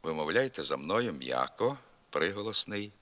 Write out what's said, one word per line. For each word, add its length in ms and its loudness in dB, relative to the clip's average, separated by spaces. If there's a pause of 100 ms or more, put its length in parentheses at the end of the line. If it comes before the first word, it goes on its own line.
Вимовляйте 600 0
за 120 4
мною 360 0
м'яко 640 0 (320)
приголосний 920 0